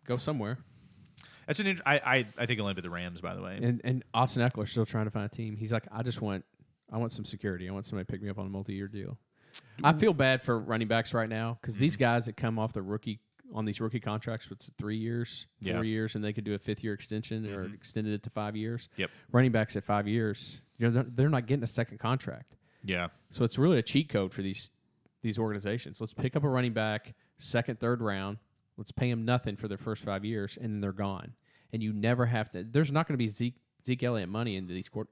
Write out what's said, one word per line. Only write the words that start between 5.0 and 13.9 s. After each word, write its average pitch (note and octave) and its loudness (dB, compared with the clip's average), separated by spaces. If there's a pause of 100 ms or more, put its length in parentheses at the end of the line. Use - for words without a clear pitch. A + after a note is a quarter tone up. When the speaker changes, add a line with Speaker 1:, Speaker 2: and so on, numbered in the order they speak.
Speaker 1:
to G#2 -4
find G#2 -4
a - -4
team. G#2+ -6
He's A2 -4
like, A2 0
"I A2 -4
just A#2 -4
want, G2 -2 (480)
I G#2+ -6
want A#2 -2
some A2 -6
security. F#2 -6
I G2 -6
want G2 -6
somebody F#2+ -6
to - -8
pick G2 -6
me G2+ -4
up F#2+ -6
on G2 -4
a F#2+ -6
multi-year G2 -6
deal." G2+ -10 (640)
I D3 10
feel E3+ 6
bad C3 6
for A#2 2
running A2 0
backs A2+ 2
right A2+ 2
now A2+ -2
'cause A2+ -6
these C#3 4
Speaker 2:
Mm-hmm. G#2+ 0
Speaker 1:
guys A#2+ 6
that A2+ -8
come A2+ 0
off A2 0
the G#2+ -4
rookie, G#2+ -4 (320)
on A2 -2
these G#2 -2
rookie A2+ -2